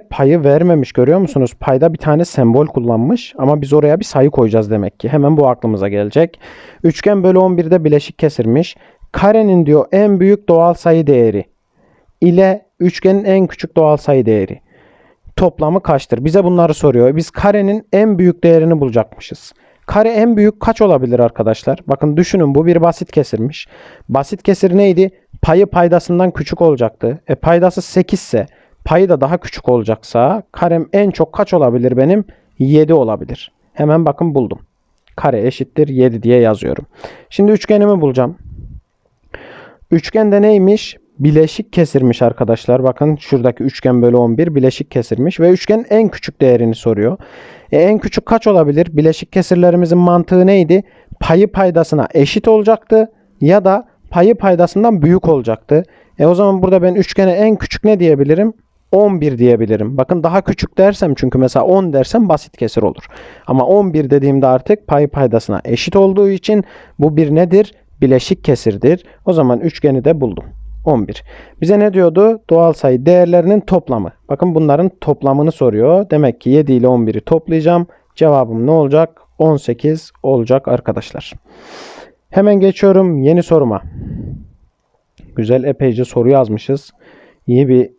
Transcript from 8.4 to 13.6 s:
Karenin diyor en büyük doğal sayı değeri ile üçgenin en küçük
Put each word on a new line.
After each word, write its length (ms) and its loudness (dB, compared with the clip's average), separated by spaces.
Karenin 540 2
diyor 260 2
en 280 2
büyük 280 0
doğal 260 2
sayı 320 0
değeri 380 2
ile 460 2
üçgenin 440 -2
en 220 0
küçük 300 -12